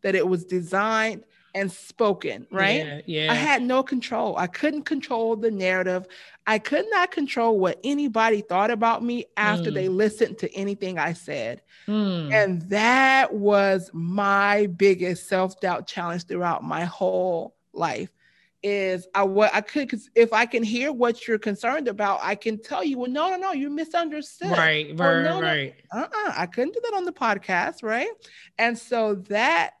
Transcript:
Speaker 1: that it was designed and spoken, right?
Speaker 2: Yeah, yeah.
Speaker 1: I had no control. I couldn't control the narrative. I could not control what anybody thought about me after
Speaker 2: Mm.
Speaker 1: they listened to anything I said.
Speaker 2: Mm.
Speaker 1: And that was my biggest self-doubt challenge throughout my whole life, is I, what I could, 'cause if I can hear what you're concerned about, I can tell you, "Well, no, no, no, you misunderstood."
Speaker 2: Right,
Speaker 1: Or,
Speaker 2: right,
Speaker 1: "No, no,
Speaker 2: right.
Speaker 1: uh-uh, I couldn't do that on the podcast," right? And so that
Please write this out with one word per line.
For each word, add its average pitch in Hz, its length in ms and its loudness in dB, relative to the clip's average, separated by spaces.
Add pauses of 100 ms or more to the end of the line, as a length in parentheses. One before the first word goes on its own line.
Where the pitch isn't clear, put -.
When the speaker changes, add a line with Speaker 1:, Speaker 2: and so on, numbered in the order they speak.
Speaker 1:
that 196 100 2
it 180 140 4
was 180 180 0
designed 196 760 -2 (320)
and 196 160 -2
spoken, - 800 -2
right? 196 340 2
Speaker 2:
Yeah, 147 220 -10
yeah. 156 240 -2
Speaker 1:
I 240 40 4
had 269 280 2
no 254 180 2
control. 233 560 -2
I 180 80 0
couldn't 294 380 -2
control 226 520 -2
the 220 140 0
narrative. 185 560 0 (400)
I 214 140 2
could 302 320 0
not 370 180 2
control 233 480 2
what 185 260 2
anybody 226 580 2
thought 202 280 2
about 226 340 2
me 240 220 -4 (120)
after 208 340 2
Speaker 2:
Mm. - 20 -6
Speaker 1:
they 190 140 -2
listened 208 520 0
to - 140 -6
anything 196 460 -6
I 160 140 -2
said. 127 500 -8 (240)
Speaker 2:
Mm. 196 440 -2
Speaker 1:
And 196 380 2
that 254 640 4
was 196 580 2
my 202 760 2
biggest 180 640 2
self-doubt 185 580 0
challenge 175 400 -6
throughout 175 360 -2
my 160 220 -4
whole 180 680 -2 (180)
life, 165 380 -4 (500)
is 190 540 -2
I, 202 80 4
what 196 320 4
I 208 60 2
could, 262 280 -4
'cause - 240 -8
if 226 200 6
I 226 120 6
can 233 160 -2
hear 247 300 0
what 240 360 0
you're 220 120 0
concerned 240 480 -2
about, 202 340 -2
I 196 140 -2
can 220 260 -4
tell 294 220 -6
you, 277 160 -2
"Well, 247 100 -4
no, 302 220 -2
no, 370 60 -4
no, 381 160 -4
you 285 180 -4
misunderstood." 311 800 -4
Speaker 2:
Right, 156 400 2
Speaker 1:
Or, 160 40 -10
Speaker 2:
right, 165 280 4
Speaker 1:
"No, 165 160 0
no, 165 80 0
Speaker 2:
right. 143 260 -2 (180)
Speaker 1:
uh-uh, 349 460 -4
I 175 80 -2
couldn't 254 300 -4
do 480 80 -4
that 466 100 -4
on 370 120 -2
the 339 80 -6
podcast," 196 680 -2
right? 240 280 -4 (500)
And 233 180 2
so 220 380 0 (140)
that 240 500 2